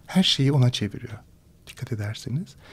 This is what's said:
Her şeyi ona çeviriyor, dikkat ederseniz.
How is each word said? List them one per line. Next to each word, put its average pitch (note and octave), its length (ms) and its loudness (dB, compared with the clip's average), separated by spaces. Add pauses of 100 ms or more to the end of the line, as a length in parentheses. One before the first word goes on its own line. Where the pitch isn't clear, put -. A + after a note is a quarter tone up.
Her F#3 160 4
şeyi C#3 300 4
ona B2 180 6
çeviriyor, G#2+ 480 -6 (480)
dikkat - 260 -12
ederseniz. A2 560 -6 (240)